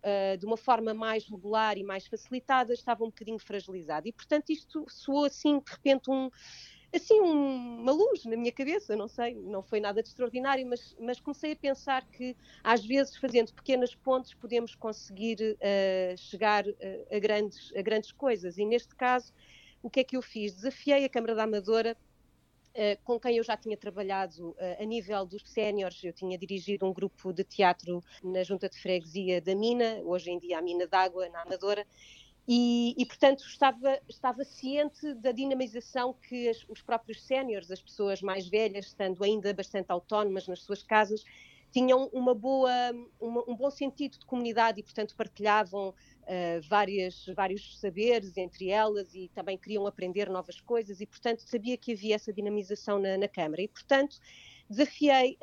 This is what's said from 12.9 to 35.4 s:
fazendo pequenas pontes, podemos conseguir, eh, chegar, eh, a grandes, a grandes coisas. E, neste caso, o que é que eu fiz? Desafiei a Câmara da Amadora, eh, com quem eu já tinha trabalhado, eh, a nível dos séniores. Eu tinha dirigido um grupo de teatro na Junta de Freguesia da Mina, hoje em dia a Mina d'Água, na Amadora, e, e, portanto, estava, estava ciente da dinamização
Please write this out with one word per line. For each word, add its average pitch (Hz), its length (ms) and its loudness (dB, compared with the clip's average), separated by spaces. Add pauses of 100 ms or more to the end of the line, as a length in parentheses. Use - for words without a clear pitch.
fazendo 233 380 2
pequenas 254 420 0
pontes, 262 380 0
podemos 233 420 -4
conseguir, 214 840 -4
eh, 190 560 2
chegar, 208 480 0 (160)
eh, 190 340 -10
a 208 40 2
grandes, 208 540 0
a 202 80 -2
grandes 214 300 0
coisas. 185 460 -2
E, 208 80 2
neste 233 280 0
caso, 247 380 0 (500)
o 240 80 -10
que 269 120 2
é - 20 4
que 262 140 -4
eu 247 40 -2
fiz? 208 320 -6
Desafiei 269 520 2
a 254 40 0
Câmara 226 240 -2
da 220 100 0
Amadora, 220 520 0 (800)
eh, 208 300 0
com 240 160 0
quem 240 180 0
eu 226 60 2
já 214 140 -2
tinha 214 180 -6
trabalhado, 190 840 -6
eh, 180 220 -6
a 214 40 -6
nível 208 400 -4
dos 190 180 -14
séniores. 208 600 -2
Eu 175 100 -6
tinha 185 240 -6
dirigido 190 480 -4
um 190 80 0
grupo 190 400 -6
de 185 100 -2
teatro 180 580 2 (220)
na 185 200 -2
Junta 180 260 -4
de - 100 -16
Freguesia 180 640 -2
da 185 140 0
Mina, 226 500 0
hoje 175 240 -2
em 175 80 -4
dia 175 220 -4
a - 20 -4
Mina 175 240 -2
d'Água, 185 440 2
na 170 120 -12
Amadora, 190 440 -2 (600)
e, 240 500 4
e, 247 80 2
portanto, 277 380 6
estava, 269 640 2
estava 247 360 -4
ciente 294 720 -4
da 233 160 -2
dinamização 254 840 -4